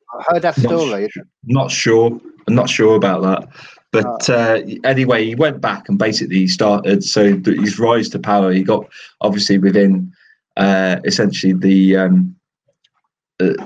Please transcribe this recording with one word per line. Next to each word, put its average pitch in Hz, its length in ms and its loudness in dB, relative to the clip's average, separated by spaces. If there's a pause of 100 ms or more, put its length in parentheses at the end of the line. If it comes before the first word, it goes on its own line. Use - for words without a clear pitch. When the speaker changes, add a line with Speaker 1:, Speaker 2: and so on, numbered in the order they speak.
(200)
Speaker 1:
I 165 140 -2
heard 175 80 -2
that 170 160 -2
Speaker 2:
not 123 220 0
Speaker 1:
story. 107 340 -4
Speaker 2:
su-, 92 80 -14 (240)
not 127 260 -2
sure. 117 480 2 (280)
I'm 113 80 2
not 120 140 2
sure 110 260 4
about 95 260 0
that. 95 260 -2 (440)
But, 113 380 -2
Speaker 1:
Oh. 127 40 2
Speaker 2:
uh, 113 280 0 (240)
anyway, 127 400 0
he 113 100 -6
went 139 260 -2
back 101 280 -6
and 101 80 0
basically 95 500 0
started, 98 560 0
so 101 340 2
th-, 95 220 -2
his 101 180 -2
rise 113 320 0
to 101 100 -8
power, 98 340 0
he 95 100 0
got 104 240 -2 (320)
obviously 98 380 0
within, 95 540 2 (460)
uh, 95 460 0
essentially 98 500 -2
the, 95 440 2
um, 92 380 2 (1040)
the, 92 260 0